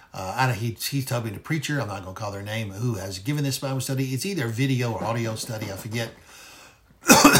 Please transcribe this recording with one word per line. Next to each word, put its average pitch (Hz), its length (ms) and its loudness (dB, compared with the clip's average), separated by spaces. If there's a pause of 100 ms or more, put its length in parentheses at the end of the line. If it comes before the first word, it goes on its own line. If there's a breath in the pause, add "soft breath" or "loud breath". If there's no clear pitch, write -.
(120)
Uh, 95 240 -8
I 131 100 2
don't, 123 100 0
he, 113 160 -2
he 139 300 -4
told 120 220 -2
me 113 60 -6
the 98 80 -10
preacher, 147 420 -4
I'm 104 80 -4
not 98 140 -8
gonna 92 120 -12
call 104 180 -8
their 98 100 -8
name, 104 280 -6
who 113 240 -2
has 95 240 -6
given 147 260 -2
this 135 140 -2
Bible 135 220 -4
study. 131 320 -2
It's 127 140 -4
either 175 200 -2
a 113 40 -2
video 123 420 0
or 95 120 -4
audio 113 320 -2
study, 110 340 -8
I 98 60 -8
forget. 113 340 -6 (960 loud breath)
<coughs> - 220 10 (120)